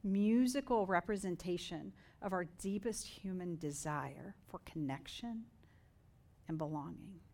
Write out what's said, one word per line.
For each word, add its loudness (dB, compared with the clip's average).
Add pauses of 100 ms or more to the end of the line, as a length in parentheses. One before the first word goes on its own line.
musical 6
representation 0 (260)
of -2
our 2 (140)
deepest -2
human -4
desire -4 (140)
for -10
connection -6 (1040)
and 0
belonging. -4 (140)